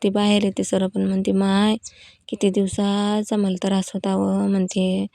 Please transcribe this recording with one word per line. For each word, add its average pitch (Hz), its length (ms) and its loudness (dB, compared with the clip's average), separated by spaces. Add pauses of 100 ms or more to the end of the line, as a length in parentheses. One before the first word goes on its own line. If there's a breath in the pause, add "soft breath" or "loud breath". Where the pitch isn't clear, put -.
ती 202 60 0
बाहेर 208 360 2
येते 190 200 -2
सरपण 190 420 0
म्हणते, 190 260 0
"माय, 196 440 2 (520 loud breath)
किती 208 220 0
दिवसाचा 202 840 0
मला 190 260 0
त्रास 196 320 0
होता 190 220 -2
व," 196 320 0
म्हणते, 185 680 0